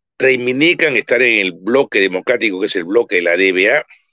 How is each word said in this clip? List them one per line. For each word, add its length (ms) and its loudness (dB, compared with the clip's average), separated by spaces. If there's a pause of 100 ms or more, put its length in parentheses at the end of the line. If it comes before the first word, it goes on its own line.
(180)
reivindican 800 0
estar 260 0
en 160 2
el 140 -2
bloque 480 0
democrático 600 -2
que 60 -2
es 100 -4
el 80 -6
bloque 320 -2
de 60 0
la 140 2
D 160 2
B 180 2
A, 160 -2 (260)